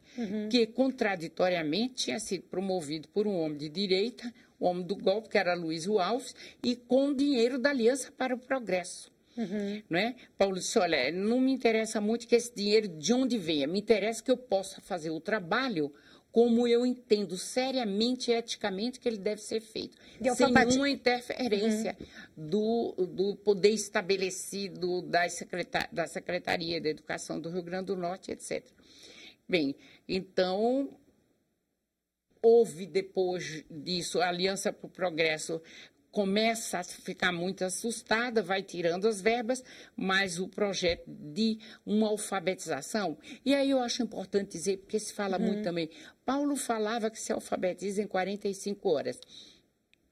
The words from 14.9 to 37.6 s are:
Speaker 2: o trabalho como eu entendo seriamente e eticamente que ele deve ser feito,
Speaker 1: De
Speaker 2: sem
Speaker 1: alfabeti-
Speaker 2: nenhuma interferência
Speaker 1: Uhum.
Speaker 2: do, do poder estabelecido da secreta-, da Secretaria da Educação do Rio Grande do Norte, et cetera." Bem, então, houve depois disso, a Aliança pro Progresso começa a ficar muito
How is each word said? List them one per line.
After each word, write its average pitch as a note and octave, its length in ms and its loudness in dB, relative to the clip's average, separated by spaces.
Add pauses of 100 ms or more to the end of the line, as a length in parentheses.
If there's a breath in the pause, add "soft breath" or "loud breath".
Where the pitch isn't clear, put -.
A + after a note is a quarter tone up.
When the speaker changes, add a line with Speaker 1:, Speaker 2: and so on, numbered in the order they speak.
Speaker 2:
o D#3+ 100 -4
trabalho G3+ 720 -2 (400 loud breath)
como A#3+ 360 6
eu A#3 160 4
entendo G#3 540 0
seriamente B3 920 -2
e - 20 4
eticamente A3+ 640 -4
que - 80 -4
ele A3+ 120 -4
deve G#3 200 -4
ser - 220 -6
feito, - 340 -10 (240 loud breath)
Speaker 1:
De B3 140 0
Speaker 2:
sem C4+ 140 6
Speaker 1:
alfabeti- B3+ 180 8
Speaker 2:
nenhuma C4 240 2
interferência A3+ 1080 0 (400 loud breath)
Speaker 1:
Uhum. D#3 140 -12
Speaker 2:
do, G#3+ 560 0
do F3+ 300 -2
poder G3+ 340 4
estabelecido F#3 1300 -2
da E3+ 260 2
secreta-, - 640 -4
da D#3 160 -4
Secretaria F3 760 -2
da D3+ 80 0
Educação E3 500 -6
do D#3+ 120 -8
Rio F3+ 100 -4
Grande F3+ 240 -6
do F#3+ 100 -2
Norte, F3+ 360 -6
et - 100 -8
cetera." - 320 -8 (760 loud breath)
Bem, C#3+ 280 2 (340 loud breath)
então, F#3+ 880 0 (1400)
houve G3+ 460 6
depois F3+ 800 -2
disso, E3 500 -4
a F3+ 100 2
Aliança F#3+ 440 -2
pro - 160 -14
Progresso D#3+ 720 -2 (500 loud breath)
começa G#3+ 640 0
a F3+ 60 -6
ficar - 480 -4
muito F3+ 340 -2